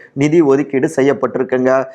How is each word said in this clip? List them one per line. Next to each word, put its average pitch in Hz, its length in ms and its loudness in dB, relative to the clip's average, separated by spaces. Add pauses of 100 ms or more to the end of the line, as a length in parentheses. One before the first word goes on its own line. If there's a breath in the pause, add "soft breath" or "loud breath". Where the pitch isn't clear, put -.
(140 loud breath)
நிதி 151 280 2
ஒதுக்கீடு 135 540 0
செய்யப்பட்டிருக்குங்க. 131 1000 0